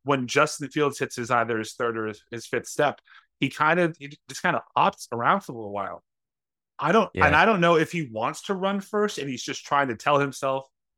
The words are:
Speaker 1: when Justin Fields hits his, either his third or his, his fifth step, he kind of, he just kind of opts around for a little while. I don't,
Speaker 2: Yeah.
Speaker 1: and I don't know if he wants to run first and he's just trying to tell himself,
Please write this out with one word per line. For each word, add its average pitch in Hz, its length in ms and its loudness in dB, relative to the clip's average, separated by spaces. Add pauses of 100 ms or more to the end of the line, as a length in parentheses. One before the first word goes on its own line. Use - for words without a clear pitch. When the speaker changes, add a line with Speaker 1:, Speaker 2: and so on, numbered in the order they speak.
Speaker 1:
when 131 240 0
Justin 143 420 2
Fields 143 300 0
hits 127 180 -6
his, 120 120 -6
either 117 280 2
his 110 160 -6
third 117 240 -4
or 110 100 -4
his, 104 240 -10
his 117 160 -10
fifth 123 200 -4
step, 143 320 0 (420)
he 135 80 0
kind 156 320 2
of, 165 180 0
he 143 180 -16 (120)
just - 120 -10
kind 170 140 2
of 113 60 0 (160)
opts 175 340 0
around 135 300 2
for 160 100 -14
a 123 40 -12
little 104 180 -10
while. 98 300 -8 (760)
I 170 140 2
don't, 214 200 4
Speaker 2:
Yeah. - 120 2
Speaker 1:
and 147 100 4
I 165 80 6
don't 208 160 4
know 170 160 4
if 160 160 2
he 160 180 -4
wants 113 340 -4
to 202 100 -4
run 196 260 -2
first 208 380 -2
and 139 120 -6
he's 123 140 -6
just - 220 -8
trying 143 240 2
to 113 60 -4
tell 143 240 2
himself, 135 480 -2 (300)